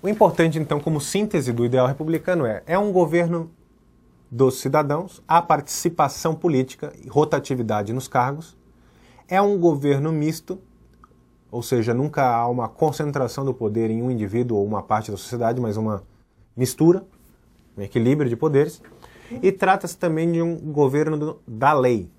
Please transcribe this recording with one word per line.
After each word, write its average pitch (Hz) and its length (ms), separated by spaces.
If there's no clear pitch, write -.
o 180 80
importante, 170 500
então, 147 220
como 156 200
síntese 175 520
do 117 120
ideal 123 220
republicano 160 600
é, 107 200
é 170 120
um 208 140
governo 170 580
dos 127 300
cidadãos, 151 680
há 170 160
participação 160 920
política 147 580
e - 40
rotatividade 123 840
nos 127 140
cargos, 139 500
é 185 160
um 202 160
governo 147 540
misto, 160 480
ou 117 120
seja, 117 300
nunca 143 320
há 120 220
uma 123 220
concentração 143 760
do 131 80
poder 113 380
em 113 120
um 127 80
indivíduo 113 480
ou 101 80
uma 104 160
parte 110 280
da 101 60
sociedade, 120 440
mas 110 160
uma 107 260
mistura, 160 480
um 101 60
equilíbrio 123 460
de 117 80
poderes, 151 460
e 190 80
trata-se 190 460
também 165 340
de 165 100
um 170 160
governo 147 600
do, 151 300
da 123 260
lei. 123 460